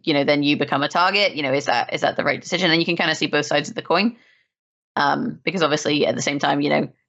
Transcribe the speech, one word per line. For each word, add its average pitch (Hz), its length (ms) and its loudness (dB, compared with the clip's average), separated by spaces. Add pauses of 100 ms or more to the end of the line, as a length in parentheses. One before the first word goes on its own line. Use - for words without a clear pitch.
you 160 100 0
know, 143 100 2
then 147 200 2
you 143 140 2
become 139 260 -2
a 147 40 -2
target? 185 480 2
You 151 60 -6
know, 135 120 -2
is 139 120 0
that, - 280 -2
is 156 80 -4
that 147 160 0
the - 60 -2
right 139 160 0
decision? 180 300 -2
And 165 100 4
you 170 60 0
can 170 120 -2
kinda 160 180 0
see 170 120 -4
both 147 200 0
sides 147 220 0
of - 60 -12
the - 60 -8
coin. 202 360 0 (800)
Um, 143 460 0
because 170 200 0
obviously 151 420 2
at 131 100 0
the 127 60 -4
same 143 180 -2
time, 147 220 2
you 143 80 0
know, 147 200 0 (180)